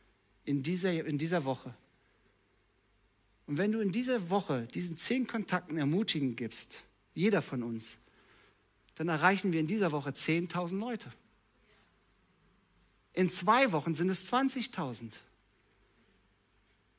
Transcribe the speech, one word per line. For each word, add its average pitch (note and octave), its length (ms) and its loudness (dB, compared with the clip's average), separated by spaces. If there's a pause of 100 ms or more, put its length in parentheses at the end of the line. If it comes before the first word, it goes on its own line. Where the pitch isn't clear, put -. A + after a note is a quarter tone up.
(440)
in C#3 180 0
dieser, F3 420 0
in D3+ 140 -2
dieser E3 260 0
Woche. B2+ 300 -4 (1700)
Und D3 120 -2
wenn G#3 140 2
du A3+ 80 -2
in G3+ 100 0
dieser A3+ 400 -2
Woche D3 440 0
diesen E3+ 220 -6
zehn B3 300 2
Kontakten F3+ 500 -4
Ermutigen D3 600 0
gibst, - 480 -8 (300)
jeder F#3 280 2
von B2 200 -6
uns, A2+ 360 -8 (960)
dann D#3+ 140 -4
erreichen F3+ 440 4
wir D#3+ 80 2
in D#3 60 2
dieser F#3 260 2
Woche C#3+ 220 -2
zehntausend F3 680 0
Leute. A3+ 320 -6 (2000)
In F3+ 180 2
zwei A#3 420 4
Wochen D#3 220 0
sind E3+ 140 2
es F#3+ 160 2
zwanzigtausend. F#3 960 -2 (1800)